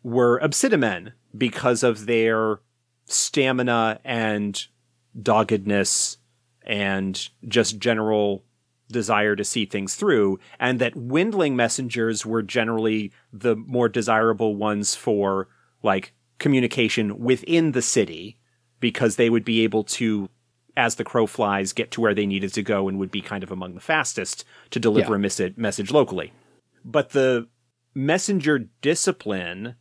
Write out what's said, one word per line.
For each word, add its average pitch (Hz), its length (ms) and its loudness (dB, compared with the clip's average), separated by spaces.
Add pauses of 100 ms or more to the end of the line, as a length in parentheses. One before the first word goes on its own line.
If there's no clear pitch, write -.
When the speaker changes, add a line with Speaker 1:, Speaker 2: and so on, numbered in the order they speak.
Speaker 1:
were 120 380 4
Obsidimen 131 720 0 (240)
because 123 460 0
of 107 240 0
their 113 520 2 (460)
stamina 123 960 0
and 107 640 -4 (560)
doggedness 104 960 0 (460)
and 98 680 -4 (180)
just 107 320 0
general 107 640 0 (480)
desire 104 440 2
to 101 80 -4
see 107 220 -2
things 98 280 -6
through, 113 460 2 (200)
and 123 200 0
that 120 160 -2
Windling 151 600 0
messengers 117 680 -2
were 113 160 0
generally 110 720 0 (200)
the 110 240 0
more 120 320 0
desirable 110 680 2
ones 104 400 -2
for, 98 520 0 (360)
like, 190 300 0 (260)
communication 117 800 0
within 151 540 2
the 139 100 0
city, 90 560 -2 (400)
because 120 360 0
they 117 140 4
would 117 160 2
be 113 180 2
able 107 200 0
to, 104 440 -2 (480)
as 120 200 0
the 120 80 -8
crow 113 240 0
flies, 98 460 -2
get - 180 -6
to 117 100 -6
where 104 140 2
they 101 100 0
needed 98 280 -2
to 104 100 -4
go 98 240 0
and 98 100 -4
would 95 140 -6
be 98 100 -6
kind 98 220 -10
of 90 80 -14
among 92 240 -12
the 90 60 -18
fastest - 640 -4 (280)
to - 80 -4
deliver 110 320 2
Speaker 2:
Yeah. 101 60 2
Speaker 1:
a - 20 0
mes-, 98 380 -2
message 107 340 -4
locally. 98 400 2 (520)
But 135 280 -2
the 131 360 2 (460)
messenger 151 760 0 (120)
discipline 107 1000 -4